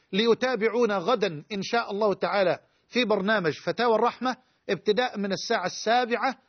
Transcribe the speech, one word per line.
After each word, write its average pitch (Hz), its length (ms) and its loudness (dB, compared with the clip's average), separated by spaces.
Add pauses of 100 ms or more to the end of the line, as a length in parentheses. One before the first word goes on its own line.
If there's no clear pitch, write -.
(120)
ليتابعونا 220 840 2
غدا 185 540 -2
إن 196 100 -6
شاء 233 280 -2
الله 202 240 0
تعالى 180 440 0 (300)
في 247 160 0
برنامج 196 480 2
فتاوى 220 420 0
الرحمة 233 420 0 (340)
ابتداء 214 480 0
من 196 140 -2
الساعة 185 340 -2
السابعة 233 720 0 (100)